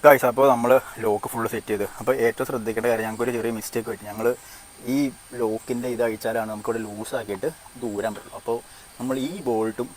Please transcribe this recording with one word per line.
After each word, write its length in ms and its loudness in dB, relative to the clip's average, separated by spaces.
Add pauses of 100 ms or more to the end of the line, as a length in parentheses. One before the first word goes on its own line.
ഗൈസ്, 200 10
അപ്പൊ 240 4
നമ്മള് 300 6 (260)
ലോക്ക് 260 0
ഫുൾ 160 -4
സെറ്റ് 200 -6
ചെയ്ത്. 180 -2 (140)
അപ്പൊ 140 0
ഏറ്റവും 340 2
ശ്രദ്ധിക്കേണ്ട 400 -2
കാര്യം, 180 2
ഞങ്ങൾക്കൊരു 260 -2
ചെറിയ 200 -2
മിസ്റ്റേക്ക് 380 -6
പറ്റി. 220 -8
ഞങ്ങള് 200 0 (640)
ഈ 20 2 (440)
ലോക്കിന്റെ 540 -2
ഇത് 80 0
അഴിച്ചാലാണ് 460 -2
നമുക്കിവിടെ 360 -4
ലൂസ് 300 -10
ആക്കിയിട്ട് 340 -4 (260)
ഇത് 180 -8
ഊരാൻ 220 -2
പറ്റുള്ളൂ. 200 -16
അപ്പൊ 200 -4 (440)
നമ്മൾ 180 -2
ഈ 140 -4 (100)
ബോൾട്ടും 560 -2